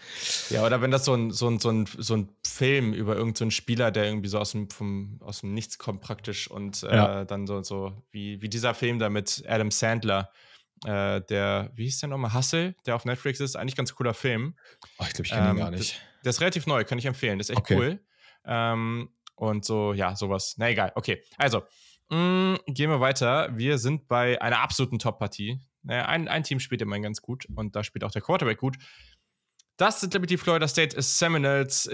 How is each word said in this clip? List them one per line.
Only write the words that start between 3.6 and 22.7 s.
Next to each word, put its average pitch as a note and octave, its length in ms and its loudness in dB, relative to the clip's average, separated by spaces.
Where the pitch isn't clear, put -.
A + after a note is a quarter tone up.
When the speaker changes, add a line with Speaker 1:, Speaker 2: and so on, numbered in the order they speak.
Speaker 1:
der G#2 140 2
irgendwie G#2 240 -2
so G#2 100 -2
aus G#2 140 -2
dem, G#2 180 -6
vom, G2+ 520 -6
aus - 180 -12
dem G2+ 140 -6
Nichts - 240 -8
kommt G2 240 -6
praktisch - 460 -8
und, G2+ 360 -8
äh, A2+ 100 -6
Speaker 2:
Ja. G2 300 0
Speaker 1:
dann G2 220 -6
so, G2 160 -6
so G2 480 -10
wie, G2+ 320 -10
wie A2 60 -8
dieser A#2 260 0
Film A#2+ 260 -2
da A2 80 2
mit G#2 400 -2
Adam A2 220 2
Sandler, G#2+ 600 0
äh, G2 380 0
der, G2+ 520 0
wie A2+ 100 -6
hieß C3 160 -4
der D3 100 -6
nochmal? B2+ 240 -2
Hustle, E3 400 0
der A#2+ 100 0
auf A#2 120 -4
Netflix B2+ 340 -2
ist, C3+ 160 -4
eigentlich B2+ 200 -6
ganz B2+ 180 -2
cooler A#2+ 180 0
Film. B2 420 -2
Speaker 2:
Oh, - 100 -4
ich - 60 -8
glaub, - 100 -4
ich - 80 -6
kenn A2+ 100 2
ihn G2 100 6
Speaker 1:
Ähm, F#2+ 40 2
Speaker 2:
gar F2 140 -2
Speaker 1:
das, F2+ 100 -4
Speaker 2:
nicht. - 220 -6
Speaker 1:
der B2+ 80 0
ist A#2 120 0
relativ F3+ 240 0
neu, C3 180 4
kann A#2+ 140 -2
ich A#2+ 80 -4
empfehlen, A#2 320 0
der G#2 60 -2
ist - 60 -4
echt A2+ 100 2
Speaker 2:
Okay. - 160 2
Speaker 1:
cool. C#3+ 240 2
Ähm, A#2 640 0
und G#2+ 280 0
so, G#2 300 0
ja, F#2+ 220 0
sowas. G2 420 -2
Na A#2 100 2
egal, G#2 280 2
okay. G#2+ 260 -2
Also, A#2 240 2
mm, F#3 460 2
gehen C#3+ 240 0